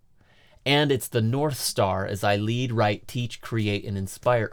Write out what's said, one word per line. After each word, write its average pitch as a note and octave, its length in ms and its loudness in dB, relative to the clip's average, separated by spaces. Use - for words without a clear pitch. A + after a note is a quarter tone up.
And C#3+ 240 4
it's - 160 -2
the A#2+ 140 0
North C3+ 360 0
Star F#2+ 480 0
as G2 180 -6
I G#2 120 4
lead, A#2 380 0
write, G#2+ 340 0
teach, - 340 -6
create, G#2 440 -2
and G2+ 120 -4
inspire G#2+ 560 0